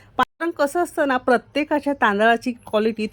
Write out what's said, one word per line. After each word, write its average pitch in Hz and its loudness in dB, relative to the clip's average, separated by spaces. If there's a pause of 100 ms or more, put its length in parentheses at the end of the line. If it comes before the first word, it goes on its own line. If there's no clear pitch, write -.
(180)
कारण 330 -2
कसं 302 -2
असतं 311 -2
ना, 254 0
प्रत्येकाच्या 285 -2
तांदळाची 226 2 (160)
क्वालिटी 214 -2